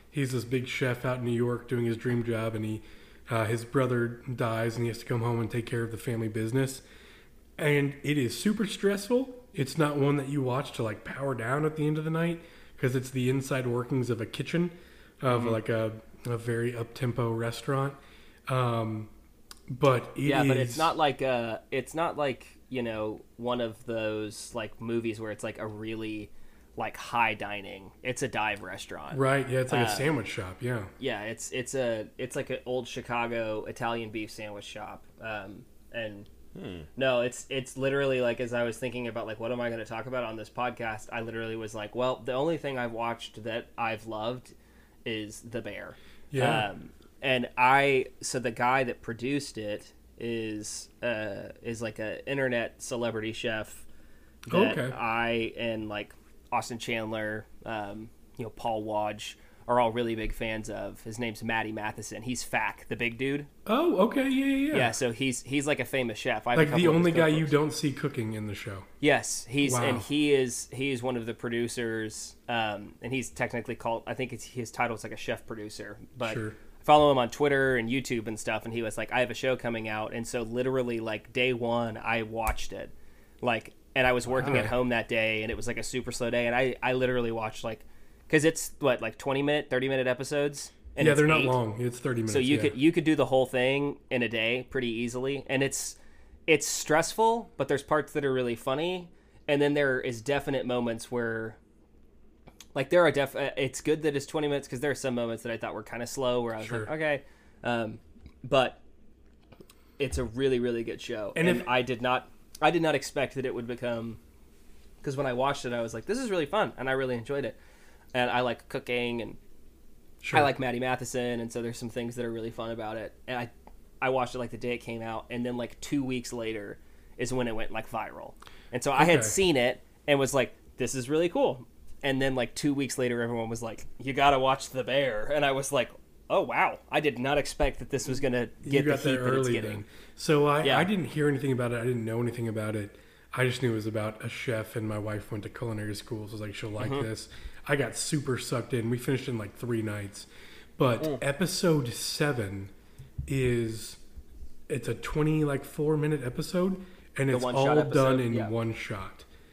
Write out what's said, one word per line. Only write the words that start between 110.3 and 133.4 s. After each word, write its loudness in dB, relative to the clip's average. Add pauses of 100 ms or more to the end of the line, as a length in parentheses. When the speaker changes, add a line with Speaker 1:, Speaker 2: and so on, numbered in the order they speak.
Speaker 2:
really 0
good -6
show, -6
Speaker 1:
And 4
Speaker 2:
and 4
Speaker 1:
if -6
Speaker 2:
I 4
did -2
not, 0 (320)
I 6
did 4
not 4
expect -2
that -4
it -2
would -6
become, -4 (840)
'cause -4
when 0
I 0
watched 0
it, -2
I -2
was -4
like, -8
"This -2
is -4
really 0
fun," 0
and -4
I 2
really 0
enjoyed -4
it. -6 (580)
And 2
I 2
like -2
cooking, -2
and -8 (840)
Speaker 1:
Sure. 4
Speaker 2:
I 8
like 2
Matty -2
Matheson, -2
and -6
so -4
there's -6
some -8
things -6
that -4
are -4
really -6
fun -6
about -6
it. -8 (140)
And -4
I, -6 (520)
I 2
watched 2
it, -6
like, -4
the -10
day -2
it -4
came -8
out, -6
and -2
then, -4
like, -6
two -2
weeks -4
later -6 (380)
is -2
when 0
it -2
went, 0
like, -4
viral. -8 (380)
And -2
so 2
I 8
had 8
Speaker 1:
Okay. 0
Speaker 2:
seen 4
it 2 (260)
and 6
was 2
like, 2 (240)
"This -2
is -4
really 2
cool." 2 (340)
And 2
then, 2
like, -2
two 2
weeks -2
later, 2
everyone -2